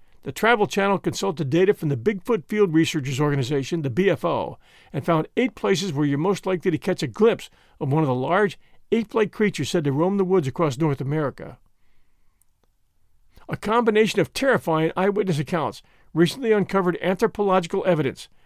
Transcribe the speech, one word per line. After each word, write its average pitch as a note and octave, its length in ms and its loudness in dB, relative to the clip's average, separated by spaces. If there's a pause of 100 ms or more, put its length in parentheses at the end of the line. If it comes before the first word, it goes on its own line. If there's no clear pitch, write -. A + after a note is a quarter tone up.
(240)
the - 80 -8
Travel A3 340 2
Channel G3 320 0
consulted D#3+ 520 -4
data F#3 220 4
from E3 160 -2
the C#3 80 0
Bigfoot G3 520 -2
Field G#3 240 2
Researchers D3 480 0
Organization, C#3+ 640 -2
the C#3 80 -4
B F#3 200 2
F - 140 -2
O, C3+ 340 -4 (340)
and D3 120 -6
found D#3+ 320 0
eight B3 180 0
places G3 380 0
where D3 140 0
you're C#3+ 120 0
most F3+ 280 -2
likely F#3+ 240 -2
to D#3 80 -2
catch F#3 240 -4
a D#3 60 -4
glimpse G3+ 400 2 (320)
of C3+ 120 -2
one D#3 100 2
of D3+ 60 2
the B2+ 60 0
large, E3+ 440 0 (320)
ape-like A3 420 0
creatures G3 380 -2
said E3+ 140 0
to C#3+ 80 0
roam F3 240 0
the G3 80 0
woods F3+ 220 2
across C3+ 320 -2
North D3+ 220 0
America. D3 580 -6 (1900)
A E3 80 -6
combination A3 640 2
of D#3 120 -2
terrifying D#3+ 640 0
eyewitness F#3+ 420 0
accounts D3 440 -4 (320)
recently A3 380 2
uncovered F#3+ 480 2
anthropological F#3+ 840 0
evidence D3+ 420 0 (180)